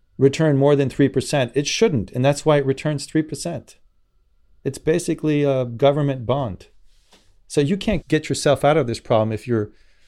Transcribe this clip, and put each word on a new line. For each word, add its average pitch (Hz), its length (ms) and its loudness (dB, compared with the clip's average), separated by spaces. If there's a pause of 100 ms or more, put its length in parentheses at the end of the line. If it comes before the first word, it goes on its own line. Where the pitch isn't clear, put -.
(180)
return 139 400 4
more 143 180 4
than 139 140 2
three 139 180 2
percent? 127 460 -2
It 143 140 -2
shouldn't, 151 440 0
and 123 140 -2
that's 143 200 0
why 151 120 4
it 139 80 0
returns 139 400 -4
three 160 160 -2
percent. 156 560 -10 (840)
It's 135 160 -8
basically 156 640 -2
a 131 220 0
government 139 600 0
bond. 123 420 -4 (800)
So - 140 0
you 160 160 0
can't 196 300 -4
get 156 200 -2
yourself 143 380 0
out 147 100 4
of 143 120 0
this 113 120 -6
problem 110 320 0
if 107 160 -8
you're, 110 240 -2 (360)